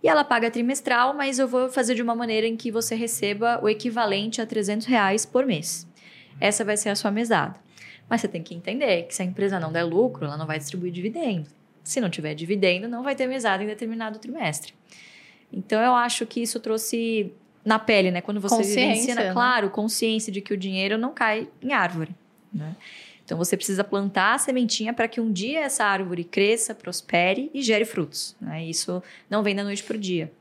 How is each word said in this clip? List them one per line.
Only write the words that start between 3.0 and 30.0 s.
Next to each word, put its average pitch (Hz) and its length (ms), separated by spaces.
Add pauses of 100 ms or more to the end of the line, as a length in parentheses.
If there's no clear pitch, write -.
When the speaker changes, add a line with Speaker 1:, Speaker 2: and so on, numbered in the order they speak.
Speaker 1:
o 208 40
equivalente 214 720
a 226 60
trezentos 214 400
reais 214 400
por 262 220
mês. 170 400 (520)
Essa 208 240
vai 208 140
ser 208 120
a 202 60
sua 208 140
mesada. 202 460 (520)
Mas 233 140
você 202 60
tem 165 160
que - 100
entender 185 540
que - 80
se 190 80
a - 20
empresa 190 340
não 160 120
der 170 120
lucro, 170 420
ela 147 120
não 156 80
vai 156 140
distribuir 175 340
dividendo. 208 560 (340)
Se - 160
não 208 120
tiver 151 240
dividendo, 185 520
não 240 140
vai 269 140
ter 262 100
mesada 226 380
em 214 40
determinado 220 520
trimestre." 226 560 (760)
Então, 214 300
eu 247 140
acho 240 320
que 240 120
isso 233 200
trouxe 220 720 (300)
na 220 160
pele, 202 320
né? 175 100
Quando 208 180
você 202 180
vivencia, 208 280
Speaker 2:
Consciência, 226 300
Speaker 1:
né? 226 140
Speaker 2:
né? 185 40
Speaker 1:
Claro, 240 380
consciência 220 600
de 196 80
que 202 140
o 208 40
dinheiro 190 420
não 254 140
cai 220 340 (160)
em 269 100
árvore, 175 420 (380)
né? 156 220 (480)
Então, 165 160
você 175 180
precisa 190 260
plantar 196 520
a - 20
sementinha 240 560
pra 233 140
que 226 120
um 226 140
dia 240 280
essa 277 220
árvore 190 400
cresça, 208 520
prospere 185 800
e 277 80
gere 220 200
frutos, - 560
né? 160 260
Isso 175 360 (260)
não 208 140
vem 202 140
da 202 80
noite 202 200
pro - 140
dia. 180 440